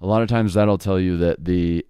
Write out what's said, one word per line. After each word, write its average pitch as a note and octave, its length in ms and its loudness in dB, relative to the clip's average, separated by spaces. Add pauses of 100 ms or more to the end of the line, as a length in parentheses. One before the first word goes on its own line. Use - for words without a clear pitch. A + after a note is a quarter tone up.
A F2 60 -10
lot G#2+ 160 2
of A2 60 0
times A2 260 0
that'll G#2 240 2
tell F#2+ 200 -2
you F#2 200 0
that E2+ 260 -2
the E2+ 460 -2